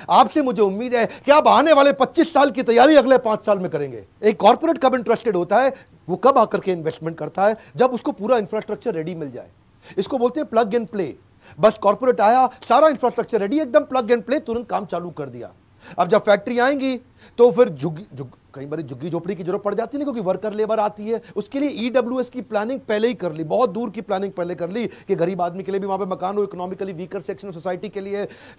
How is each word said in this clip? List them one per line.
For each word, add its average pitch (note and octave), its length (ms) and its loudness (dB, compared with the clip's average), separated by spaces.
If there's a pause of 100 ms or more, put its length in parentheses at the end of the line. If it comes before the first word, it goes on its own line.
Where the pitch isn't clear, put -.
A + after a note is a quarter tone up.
आपसे A#3 320 4
मुझे A#3+ 200 -2
उम्मीद G#3+ 340 0
है A#3 100 2
कि - 260 0
आप C#4+ 160 6
आने C4+ 260 6
वाले C#4 200 6
पच्चीस C4+ 400 0
साल C#4+ 180 4
की A#3 120 -4
तैयारी A#3+ 320 6
अगले C4 220 6
पाँच A3 280 -2
साल G3+ 140 2
में F3 120 -6
करेंगे। C#3 320 -6 (200)
एक G#3+ 160 2
corporate B3+ 380 4
कब C4 180 2
interested A3+ 400 -2
होता F3 260 2
है, C4 120 0 (360)
वो F3 60 -4
कब C4 220 4
आकर G#3 220 2
के F#3 120 -4
investment D#3+ 460 -6
करता D#3 280 -2
है? G#3+ 100 2 (200)
जब B3 160 2
उसको B3 200 -4
पूरा A#3 260 0
infrastructure G#3+ 560 -6
ready D#3+ 220 -8
मिल D3+ 160 -10
जाए। A2+ 180 -16 (480)
इसको C4+ 200 -2
बोलते A#3+ 220 0
हैं D4+ 100 -4
plug A3+ 220 0
and A#3 140 -2
play। F#3 240 -6 (500)
बस G#3+ 180 4
corporate A3+ 440 2
आया, A#3+ 260 4 (220)
सारा C#4+ 180 6
infrastructure A#3 520 -2
ready, G3+ 200 -2
एकदम D4+ 200 0
plug B3+ 320 -2
and A#3+ 180 0
play, D4+ 160 -2
तुरंत A#3 240 -6
काम F#3+ 160 -4
चालू F3 240 -8
कर C#3+ 200 -12
दिया। A#2+ 220 -16 (480)
अब F3+ 80 0
जब G3+ 120 4
factory G#3 400 0
आएंगी C4 380 0 (400)
तो A#3+ 140 8
फिर A3 180 4
झुग्गी, D#3 460 -8
झुग-, B2+ 220 -14 (160)
कई C3+ 120 -14
बार D3+ 160 -8
झुग्गी C3+ 280 -10
झोपड़ी E3+ 260 -6
की F3 80 -10
जरूरत F#3 180 -4
पड़ G3+ 140 -4
जाती A3+ 220 -6
है - 20 -6
ना, D4 40 -6
क्योंकि B3+ 180 -6
worker F#3+ 320 -4
labor G#3+ 260 -2
आती G#3 300 -4
है, A3+ 120 -4 (140)
उसके G#3+ 240 -6
लिए C#4+ 100 0
ईडब्ल्यूएस B3 600 -2
की B3 120 -12
planning G#3+ 380 -6
पहले G#3+ 280 -2
ही B3 60 -2
कर F3 180 -6
ली, D#3 120 -8
बहुत G3 260 0
दूर A3 200 -6
की G3+ 120 -10
planning G3 320 -6
पहले F3 220 -6
कर E3+ 140 -8
ली G#3+ 180 -4
कि - 280 -6
गरीब F3 260 -2
आदमी F3 220 -4
के F#3+ 80 -8
लिए G3 80 -2
भी G3 80 -6
वहाँ F#3+ 120 -4
पे G3+ 60 -6
मकान F#3 320 -6
हो, G#3 60 0
economically F#3 500 -8
weaker F3+ 280 -10
सेक्शन G3 260 -12
ऑफ F#3+ 60 -12
सोसाइटी F#3 360 -8
के G3 120 -12
लिए, G3+ 240 -8 (340)